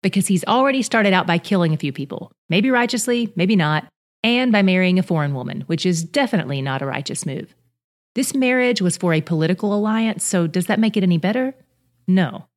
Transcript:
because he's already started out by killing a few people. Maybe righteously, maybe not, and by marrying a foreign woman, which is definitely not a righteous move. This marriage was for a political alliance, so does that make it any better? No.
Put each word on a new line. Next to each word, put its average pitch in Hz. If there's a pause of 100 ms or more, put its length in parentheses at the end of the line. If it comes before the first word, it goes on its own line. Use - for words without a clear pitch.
because 190
he's 185
already 262
started 202
out 185
by 170
killing 170
a 151
few 143
people. - (180)
Maybe 220
righteously, 240
maybe 185
not, 151 (340)
and 240
by 202
marrying 185
a -
foreign 147
woman, 131
which 165
is 170
definitely 165
not 135
a 139
righteous -
move. - (580)
This 262
marriage 254
was 180
for 175
a 156
political 175
alliance, 214
so 175
does 175
that 214
make 220
it 196
any 175
better? 254 (500)
No. 165 (100)